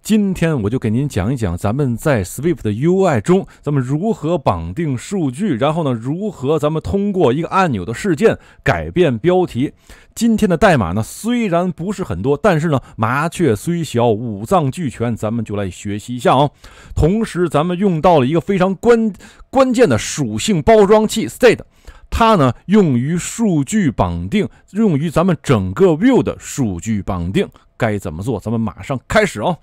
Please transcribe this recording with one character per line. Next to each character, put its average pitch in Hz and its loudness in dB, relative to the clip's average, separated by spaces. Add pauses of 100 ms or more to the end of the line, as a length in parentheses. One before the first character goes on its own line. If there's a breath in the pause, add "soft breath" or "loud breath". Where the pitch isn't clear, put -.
今 202 0
天 160 -2
我 101 -2
就 127 -4
给 117 -4
您 127 -2
讲 107 -2
一 143 -2
讲 92 -4
咱 101 -4
们 131 -2
在 120 0
Swift 143 -4
的 107 -2
U 170 0
I 151 2
中， 180 2 (160 soft breath)
咱 147 -4
们 139 0
如 151 -2
何 165 -2
绑 90 -2
定 143 -4
数 151 -4
据， 156 -2
然 143 0
后 170 -2
呢， 139 -2
如 147 -6
何 143 -2
咱 151 0
们 156 -4
通 202 -4
过 160 2
一 156 -2
个 165 -6
按 180 0
钮 92 -4
的 113 -8
事 180 -2
件 170 2 (240 soft breath)
改 82 -2
变 135 2
标 180 2
题。 135 -4 (420 soft breath)
今 226 2
天 208 2
的 175 2
代 180 4
码 87 0
呢， 110 -2
虽 233 -4
然 175 0
不 185 -6
是 185 -6
很 90 -6
多， 139 0
但 175 4
是 170 -2
呢， 139 2 (160 loud breath)
麻 131 -2
雀 147 0
虽 170 -4
小， 120 0
五 110 -4
脏 160 2
俱 165 -6
全， 113 -4
咱 110 -6
们 117 -4
就 104 -8
来 101 -4
学 101 -8
习 120 -10
一 123 -8
下 156 4
哦。 143 2 (420 loud breath)
同 202 2
时， 175 -2
咱 147 0
们 175 -2
用 175 0
到 170 4
了 123 2
一 139 0
个 165 2
非 202 -2
常 185 2
关-， 226 2 (380 loud breath)
关 262 2
键 226 4
的 113 2
属 110 -4
性 175 0
包 220 6
装 214 4
器， 226 -2
state。 202 2 (480 soft breath)
它 220 4
呢， 131 4 (120)
用 175 4
于 147 0
数 170 0
据 196 0
绑 87 -2
定， 175 0 (220 soft breath)
用 190 2
于 156 -2
咱 165 2
们 185 2
整 98 0
个 190 4
view 180 4
的 - -4
数 104 -4
据 107 -4
绑 90 -4
定。 180 -2 (280 soft breath)
该 107 -2
怎 87 -8
么 78 -10
做？ 110 -4
咱 110 -6
们 117 -2
马 110 -6
上 135 -8
开 214 2
始 202 -8
哦。 156 -4